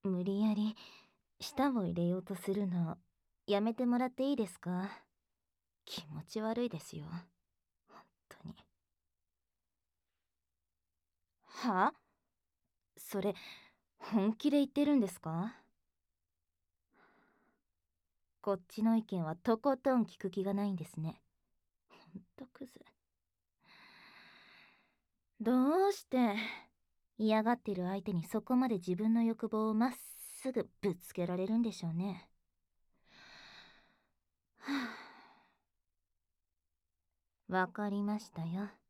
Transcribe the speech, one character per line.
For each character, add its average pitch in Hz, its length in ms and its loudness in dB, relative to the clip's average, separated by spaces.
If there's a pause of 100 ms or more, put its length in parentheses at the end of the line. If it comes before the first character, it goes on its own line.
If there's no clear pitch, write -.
(120)
無 180 100 0
理 196 200 0
や 214 100 4
り 214 240 0 (640)
舌 277 300 0
を 233 160 0
入 170 80 -2
れ 170 120 2
よ 180 120 2
う 180 40 -6
と 190 120 -8
す 196 180 -4
る 202 140 0
の、 175 320 -2 (480)
や 202 160 4
め 226 100 2
て 247 140 -2
も 240 100 4
ら 254 100 2
っ 254 40 -4
て 262 180 -2
い 285 60 2
い - 20 0
で 214 100 0
す - 140 -16
か？ 180 300 -4 (960)
気 - 200 -12
持 151 180 -10
ち - 180 -6
悪 226 200 0
い 240 60 0
で 170 120 -6
す - 180 -14
よ。 151 80 -10 (840)
本 - 100 -20 (300)
当 - 80 -20 (100)
に。 - 80 -12 (3000)
は？ 214 500 0 (1040)
そ - 240 -6
れ、 202 120 0 (640)
本 214 360 2
気 294 160 0
で 285 80 4
言 277 80 4
っ - 20 -12
て 294 160 2
る 285 120 4
ん 254 40 6
で 196 80 2
す - 100 -10
か？ 170 380 -4 (2750)
こ 196 120 0
っ 185 140 -4
ち 214 140 -4
の 226 140 6
意 220 80 2
見 175 200 -2
は 156 100 -4
と 226 220 2
こ 262 220 2
と 262 180 2
ん 226 80 4
聞 - 140 -10
く 190 120 -4
気 190 140 -2
が 196 80 0
な 202 140 0
い 202 60 0
ん 185 40 -2
で 156 80 -6
す - 160 -10
ね。 160 220 -6 (680)
ほ - 80 -20 (220)
ん 180 40 -16 (140)
と 269 160 -16
ク 269 140 -14
ズ。 - 60 -20 (2750)
ど 269 480 4
う 403 40 4
し - 140 -8
て、 240 280 2 (840)
嫌 220 260 4
が 233 100 2
っ 240 40 4
て 208 180 -6
る 180 120 -2
相 196 160 -2
手 208 100 -4
に 170 120 0
そ 214 180 -2
こ - 140 0
ま 254 120 4
で 226 80 0
自 180 180 -2
分 220 200 2
の 233 80 4
欲 226 260 0
望 220 220 0
を 214 40 0
ま 233 140 4
っ 247 40 -2 (480)
す 262 100 -4
ぐ - 180 -2 (120)
ぶ 180 160 0
つ - 160 -20
け 175 120 -2
ら 180 120 -2
れ 185 100 0
る 220 120 2
ん 240 40 4
で 226 80 0
し - 160 -8
ょ 165 40 -2
う 160 40 -4
ね。 175 340 -4 (2250)
は 269 300 -2 (2500)
あ。 185 60 -4
わ 185 140 2
か 208 200 -4
り 202 140 -2
ま 208 160 -2
し - 140 -14
た 165 120 -8
よ。 190 260 -6 (200)